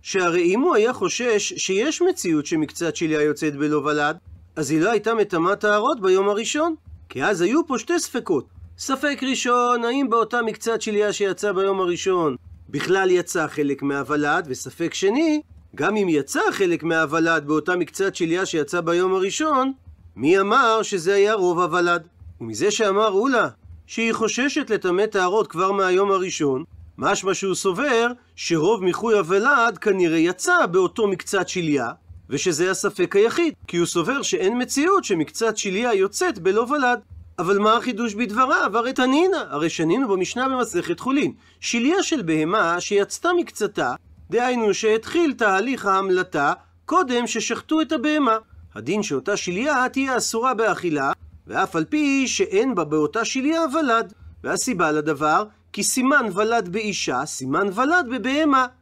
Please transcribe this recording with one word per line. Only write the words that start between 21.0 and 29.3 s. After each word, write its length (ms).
היה 200
רוב 260
הוולד? 460
ומזה 300
שאמר 380
אולה 400
שהיא 260
חוששת 580
לטמא 360
טהרות 400
כבר 260
מהיום 380
הראשון, 540
משמע 360
שהוא 200
סובר 520
שרוב 480
מיחוי 340
הוולד 640